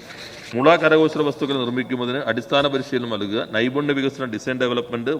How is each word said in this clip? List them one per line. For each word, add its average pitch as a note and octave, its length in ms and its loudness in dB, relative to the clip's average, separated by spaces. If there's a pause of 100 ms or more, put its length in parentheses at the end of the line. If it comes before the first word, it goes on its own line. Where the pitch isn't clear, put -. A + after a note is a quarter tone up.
(560)
മുള B2+ 200 6
കരകൗശല D#3 460 4
വസ്തുക്കൾ C#3 360 -2
നിർമ്മിക്കുന്നതിന് B2 600 -2
അടിസ്ഥാന C3+ 500 0
പരിശീലനം B2+ 420 -2
നൽകുക, G#2 420 -2
നൈപുണ്യ C3 460 0
വികസന C3 280 -2
ഡിസൈൻ B2 320 -4
ഡെവലപ്മെന്റ് A#2+ 640 -2